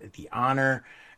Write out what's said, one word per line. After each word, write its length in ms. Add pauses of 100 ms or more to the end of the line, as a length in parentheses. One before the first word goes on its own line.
(160)
the 180
honor 500 (360)